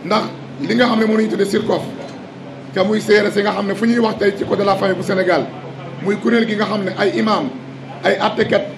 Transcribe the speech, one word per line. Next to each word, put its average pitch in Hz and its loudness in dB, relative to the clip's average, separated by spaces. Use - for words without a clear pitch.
Ndax 311 2
li 220 2
nga 240 6
xam 226 2
ne 226 4
moom 220 2
la 220 4
ñu 214 2
tuddee 196 2
sircof, 185 0
ca 185 2
muy 214 2
C 214 4
R 208 4
S - -2
yi 202 2
nga 202 0
xam 202 -2
ne 190 -2
fu 208 -2
ñuy 240 4
wax 214 2
tey 202 2
ci - -4
code 190 0
de 202 2
la 196 4
famille 190 2
bu 180 -6
Sénégal, 180 2
muy 202 0
kuréel 226 2
gi 208 -2
nga 208 2
xam 202 -2
ne 180 -2
ay 196 2
imam, 202 2
ay 196 2
attekat - 2